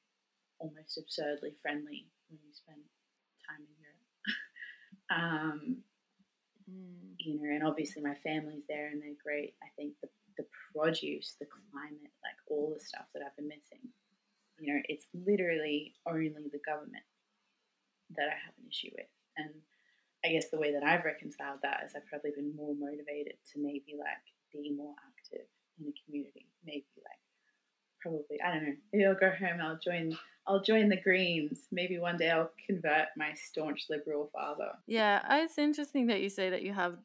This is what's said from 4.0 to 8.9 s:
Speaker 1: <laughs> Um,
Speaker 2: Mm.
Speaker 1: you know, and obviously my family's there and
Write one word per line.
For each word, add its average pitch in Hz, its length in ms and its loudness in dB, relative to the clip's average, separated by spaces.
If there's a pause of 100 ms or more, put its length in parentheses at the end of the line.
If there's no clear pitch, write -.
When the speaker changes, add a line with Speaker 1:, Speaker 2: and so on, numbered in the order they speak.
Speaker 1:
<laughs> - 140 -2 (680)
Um, 156 760 0 (840)
Speaker 2:
Mm. 180 480 -16
Speaker 1:
you 151 240 -2
know, 147 80 -2
and 151 140 0
obviously 151 400 0
my 143 180 -2
family's 156 480 -4
there 147 200 -4
and 147 120 -6